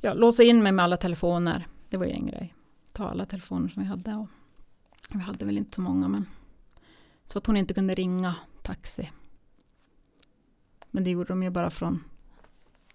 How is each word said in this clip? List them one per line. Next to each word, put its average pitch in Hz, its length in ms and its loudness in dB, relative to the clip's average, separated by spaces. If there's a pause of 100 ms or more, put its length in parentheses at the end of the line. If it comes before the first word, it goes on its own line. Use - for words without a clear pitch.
ja, 226 120 0
låsa 233 300 8
in 233 200 10
mig 196 80 4
med 185 120 4
alla 175 140 2
telefoner. 175 720 0 (220)
Det 196 80 -4
var 180 80 -2
ju - 60 -2
en - 140 -6
grej. - 300 -10 (360)
Ta - 180 -6
alla - 160 -4
telefoner 180 440 -6
som 190 140 -8
vi 190 60 -4
hade. 202 260 -6
Och 214 120 -8 (840)
vi - 80 -6
hade 95 260 -8
väl 101 120 -2
inte 208 180 -6
så 190 60 -4
många, 92 260 0
men 101 180 -2 (1000)
så - 140 -10
att - 100 -2
hon 214 100 4
inte 190 160 0
kunde 190 220 0
ringa 185 400 -2 (260)
taxi. - 500 -10 (1800)
Men 190 120 -2
det 180 60 0
gjorde 180 180 -2
de 185 160 -2
ju 185 60 -2
bara 175 200 -2
från 170 340 -4 (920)